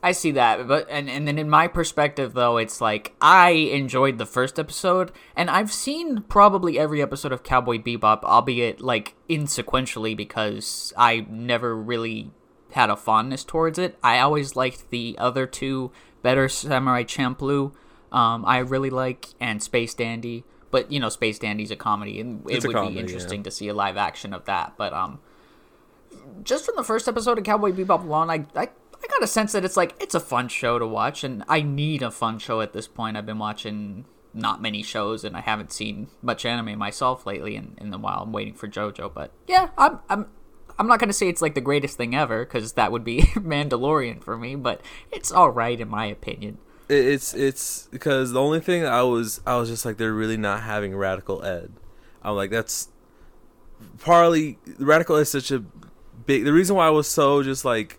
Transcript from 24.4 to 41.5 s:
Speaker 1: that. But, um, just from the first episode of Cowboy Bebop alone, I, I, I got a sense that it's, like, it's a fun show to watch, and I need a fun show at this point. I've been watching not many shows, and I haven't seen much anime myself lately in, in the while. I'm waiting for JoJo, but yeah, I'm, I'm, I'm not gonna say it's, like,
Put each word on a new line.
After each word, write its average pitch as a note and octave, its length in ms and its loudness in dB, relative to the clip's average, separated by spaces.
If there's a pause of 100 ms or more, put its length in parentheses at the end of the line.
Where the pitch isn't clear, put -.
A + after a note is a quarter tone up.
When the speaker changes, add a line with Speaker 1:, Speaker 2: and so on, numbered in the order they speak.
Speaker 1:
that. F#2 320 -4
But, G2 160 -4
um, D2+ 260 -6 (1200)
just C#4+ 220 -4
from - 120 -4
the B3 80 -4
first A3 240 -2
episode A#3 300 -2
of G3+ 60 -6
Cowboy G#3 280 0
Bebop F#3+ 320 0
alone, D#3+ 260 0
I, D#3+ 140 -2 (100)
I, G3+ 140 -2 (340)
I C#5+ 60 -12
got C#5 140 0
a G#3+ 40 0
sense G#3+ 260 0
that G3 120 0
it's, F#3 120 -2
like, F3 240 2
it's G4+ 140 -6
a - 60 2
fun B2 280 -2
show A#2+ 300 0
to A#2 80 -2
watch, A2+ 380 -4
and B2+ 240 -8
I D#3 140 2
need D3 400 -2
a A#2 80 -4
fun A2+ 280 -4
show A2 220 -2
at G#2+ 140 -4
this A2 140 -8
point. A2 280 -6
I've G#2 100 -8
been A2 120 -8
watching G#2 640 -8 (300)
not A2 260 -4
many G#2+ 220 -4
shows, G#2+ 420 -4
and F#2+ 120 -8
I F2+ 40 -8
haven't G#2+ 320 -4
seen G#2+ 360 -8 (120)
much A#2+ 240 -6
anime A2+ 340 -4
myself A#2+ 460 -4
lately G2+ 320 -8
in, G#2+ 240 -14
in G#2 100 -10
the G2 80 -10
while. G2 260 -4
I'm A2 80 -10
waiting G#2+ 220 -6
for - 140 -12
JoJo, G2+ 460 -8
but - 180 -12 (140)
yeah, F#4 220 4 (100)
I'm, D4 220 4 (100)
I'm, G#3 160 -2 (520)
I'm G3+ 80 2
not A#3 140 6
gonna G#3 120 2
say G3 160 0
it's, F3 140 -2
like, D3+ 120 0